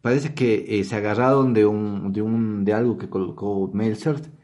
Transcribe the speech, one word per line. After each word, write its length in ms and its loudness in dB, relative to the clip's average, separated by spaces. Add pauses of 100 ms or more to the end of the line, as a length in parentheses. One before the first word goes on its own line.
parece 340 0
que, 440 0
eh, 40 0
se 140 -4
agarraron 580 2
de 100 6
un, 480 0
de 80 -2
un, 440 0
de 80 2
algo 240 0
que 120 -10
colocó 640 -4
Meltzer, 440 -2 (260)